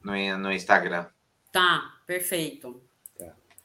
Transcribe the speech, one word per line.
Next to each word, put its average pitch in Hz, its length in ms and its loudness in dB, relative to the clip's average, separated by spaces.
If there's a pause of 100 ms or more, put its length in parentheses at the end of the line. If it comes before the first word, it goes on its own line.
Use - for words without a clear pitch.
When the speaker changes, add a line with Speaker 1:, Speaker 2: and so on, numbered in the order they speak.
(340)
Speaker 1:
no, 95 60 -4
no 98 120 -2
Instagram. 90 560 2 (440)
Speaker 2:
Tá, 175 420 2 (120)
perfeito. 156 760 -6 (360)
Speaker 3:
Tá. 85 160 -16 (320)